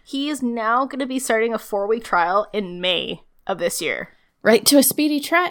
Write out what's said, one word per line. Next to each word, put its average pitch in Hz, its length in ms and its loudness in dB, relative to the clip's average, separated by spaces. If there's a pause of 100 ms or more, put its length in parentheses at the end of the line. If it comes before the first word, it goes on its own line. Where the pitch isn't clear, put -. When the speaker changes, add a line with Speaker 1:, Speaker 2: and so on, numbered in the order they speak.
Speaker 1:
He 277 260 -6
is 277 140 -6
now 233 420 0
gonna 262 200 -6
be 262 120 -4
starting 233 340 0
a 214 60 -4
four-week 214 460 -2
trial 185 480 2
in 180 280 -6
May 175 440 -2 (240)
of 190 100 -2
this 175 240 -2
year. 139 280 -6 (340)
Speaker 2:
Right 220 220 4
to 285 120 8
a 269 60 8
speedy 302 340 0
tri-, 339 320 2